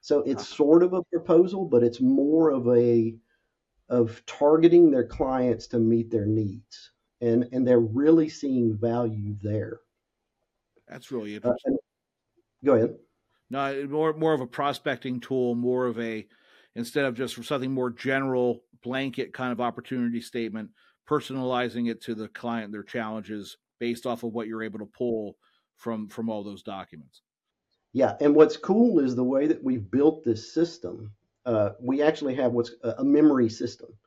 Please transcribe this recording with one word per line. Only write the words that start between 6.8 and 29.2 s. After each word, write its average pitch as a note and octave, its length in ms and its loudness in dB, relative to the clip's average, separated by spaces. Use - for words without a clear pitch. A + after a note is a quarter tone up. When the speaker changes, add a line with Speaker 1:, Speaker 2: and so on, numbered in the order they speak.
Speaker 1:
And, A#2 320 0
and B2+ 120 -2
they're B2 140 6
really C#3+ 480 4
seeing B2+ 480 -2
value G#2+ 680 -4
there. G#2 380 -6
Speaker 2:
That's - 200 -18
really G#2 260 -8
Speaker 1:
Uh, - 20 -10
Speaker 2:
interesting. A#2+ 340 -4
Speaker 1:
and, - 60 -2
go C#3 80 4
ahead. A#2 240 0
Speaker 2:
No, C#3 220 -4
it, C#3 180 -6
more, D#3 220 0
more D#3+ 220 0
of C#3 80 0
a B2+ 40 -6
prospecting C3 760 -6
tool, B2 340 -2
more B2+ 300 0
of A#2 140 -4
a, A2 280 -8
instead A#2+ 300 -4
of B2+ 100 -2
just A#2+ 300 -8
something C3+ 260 -4
more B2+ 200 -2
general, B2+ 720 -2
blanket B2+ 500 -6
kind B2+ 180 -6
of A#2 80 -6
opportunity A#2+ 640 -4
statement, A2 480 -8
personalizing B2 800 -2
it A2+ 100 -6
to - 140 -8
the G#2+ 140 -10
client, A#2 440 -8
their G#2 120 -10
challenges, G#2+ 760 -10
based A#2+ 260 -6
off A#2 160 -6
of A#2 100 -8
what A2+ 140 -8
you're A2 160 -10
able A2 160 -10
to G#2 80 -12
pull A2 540 -6
from, A2 320 -8
from A2+ 220 -8
all G#2+ 140 -8
those G2+ 180 -14
documents. F2 640 -16
Speaker 1:
Yeah, B2+ 280 0
and D3 140 6
what's D3+ 220 8
cool G#3 420 2
is B2+ 160 0
the B2+ 80 0